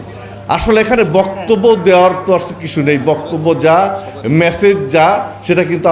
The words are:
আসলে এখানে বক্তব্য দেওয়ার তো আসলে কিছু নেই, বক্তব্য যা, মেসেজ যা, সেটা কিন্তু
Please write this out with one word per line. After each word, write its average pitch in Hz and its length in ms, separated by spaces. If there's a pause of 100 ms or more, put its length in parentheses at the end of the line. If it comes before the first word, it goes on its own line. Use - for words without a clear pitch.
(500)
আসলে 220 320
এখানে 220 220 (160)
বক্তব্য 196 460 (220)
দেওয়ার 185 260 (120)
তো 190 120
আসলে - 240
কিছু 160 260
নেই, 147 180
বক্তব্য 156 420 (180)
যা, 160 120 (600)
মেসেজ 170 380 (180)
যা, 160 120 (380)
সেটা 175 180
কিন্তু 165 280